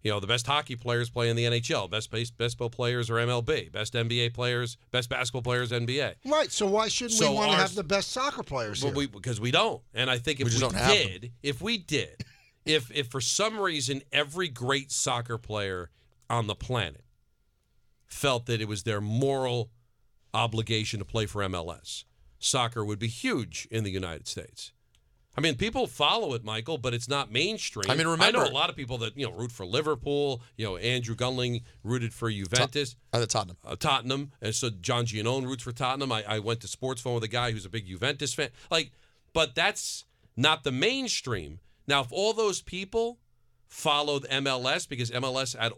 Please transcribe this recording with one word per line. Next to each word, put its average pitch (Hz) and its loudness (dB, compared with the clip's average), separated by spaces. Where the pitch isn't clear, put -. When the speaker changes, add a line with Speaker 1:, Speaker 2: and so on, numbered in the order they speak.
Speaker 1:
You 107 0
know, 104 2
the 98 -6
best 120 0
hockey 143 0
players 120 0
play 120 0
in 117 2
the 120 2
N 120 4
H 120 0
L. 117 0
Best 104 -4
base-, 117 -4
baseball 120 -2
players 120 0
are 117 2
M 120 2
L 120 2
B. 117 0
Best 107 -4
N 117 2
B 120 2
A 117 2
players, 123 -2
best 123 0
basketball 123 -2
players, 123 0
N 120 0
B 127 0
A. 110 -2
Speaker 2:
Right, 294 2
so - 2
why 214 4
shouldn't 233 0
Speaker 1:
So 151 6
Speaker 2:
we 135 2
wanna - 4
Speaker 1:
ours - 6
Speaker 2:
have 185 2
the 196 -4
best 190 2
soccer 269 -2
players 123 -4
Speaker 1:
Well, 131 2
Speaker 2:
here? 143 -2
Speaker 1:
we, 139 0
because 104 -4
we 120 2
don't. 175 2
And 123 0
I 127 4
think 127 -2
if 135 0
Speaker 3:
We 117 2
Speaker 1:
we 117 4
Speaker 3:
just 131 4
don't 117 2
have 101 4
them. 196 8
Speaker 1:
did, 101 -8
if 139 -2
we 226 0
did, 127 -2
if, 151 2
if 135 0
for 131 -4
some 214 2
reason 139 0
every 147 0
great 135 -2
soccer 120 -2
player 98 -4
on 117 2
the 104 0
planet 98 -4
felt 123 0
that 117 0
it 107 -2
was 104 -4
their 104 0
moral 123 0
obligation 113 0
to 98 -6
play 110 -2
for 104 -4
M 95 -2
L 85 -4
S, - -12
soccer 117 0
would 104 -2
be 113 -2
huge 117 -4
in 110 0
the 101 -2
United 92 -6
States. - -10
I - -2
mean, 156 2
people 220 0
follow 156 2
it, 117 -4
Michael, 113 -4
but 123 -2
it's 120 -2
not 139 0
mainstream. 127 -2
Speaker 3:
I 127 4
mean, 156 2
Speaker 1:
I - 4
know 160 2
Speaker 3:
remember 170 4
Speaker 1:
a - 4
lot 147 0
of - -6
people 127 -6
that, 113 -6
you 139 -4
know, 98 -4
root 117 -6
for 101 -10
Liverpool. 143 0
You 110 -4
know, 95 -4
Andrew 113 0
Gunling 123 0
rooted 117 0
for - -4
Juventus. 117 0
Speaker 3:
Tot-, 120 4
uh, 113 0
Tottenham. 95 0
Speaker 1:
Uh, 64 -8
Tottenham. 139 0
And 110 -2
so 123 -2
John 117 0
Giannone 117 0
roots 127 -6
for 127 -8
Tottenham. 131 -2
I, 110 0
I 107 0
went 117 0
to 95 -12
Sports 127 -4
Phone 123 -2
with 117 0
a 110 -2
guy 120 0
who's 104 -6
a 95 -14
big 101 -6
Juventus 131 -2
fan. 143 0
Like, 160 2
but 156 2
that's - 0
not 156 4
the 139 0
mainstream. 127 0
Now, 143 4
if 123 -2
all 202 2
those 214 0
people 226 -4
followed 147 2
M 135 0
L 127 0
S 165 0
because 120 -4
M 123 -2
L 131 0
S 123 -2
had 113 -2